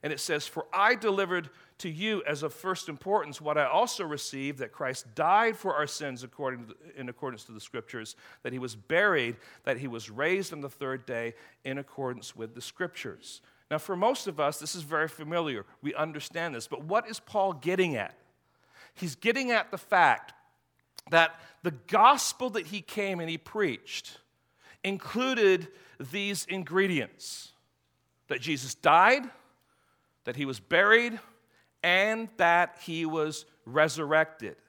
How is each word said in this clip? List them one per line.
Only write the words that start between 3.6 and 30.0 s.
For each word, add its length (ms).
also 380
received, 540
that 140
Christ 420
died 420
for 200
our 100
sins 380
according 420
to 80
the, 260
in 80
accordance 360
to 80
the 100
Scriptures, 540
that 100
he 60
was 180
buried, 600
that 120
he 100
was 220
raised 420
on 100
the 100
third 340
day 300
in 140
accordance 580
with 200
the 60
Scriptures." 800
Now, 100
for 180
most 300
of 120
us, 200
this 160
is 60
very 280
familiar. 560
We 120
understand 600
this. 120
But 180
what 240
is 100
Paul 320
getting 460
at? 200
He's 200
getting 360
at 200
the 60
fact 540
that 260
the 80
gospel 800
that 160
he 140
came 380
and 100
he 80
preached 840
included 840
these 460
ingredients, 1040
that 100
Jesus 340
died, 560